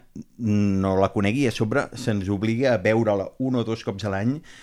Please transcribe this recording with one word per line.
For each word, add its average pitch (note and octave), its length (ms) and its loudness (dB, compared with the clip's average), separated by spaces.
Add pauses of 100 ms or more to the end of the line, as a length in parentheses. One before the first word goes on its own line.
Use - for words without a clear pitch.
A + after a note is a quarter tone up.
(400)
no G2+ 560 2
la F#2+ 160 4
conegui, G#2+ 320 0
i B2 60 2
a - 20 0
sobre A2+ 360 -2 (120)
se'ns G2+ 320 -2
obliga A2+ 420 0
a G#2+ 60 2
veure-la G#2+ 460 2 (180)
un C3 160 0
o A#2 80 0
dos A2+ 160 -4
cops G2+ 240 -6
a G2+ 60 -2
l'any, A2+ 240 -2 (260)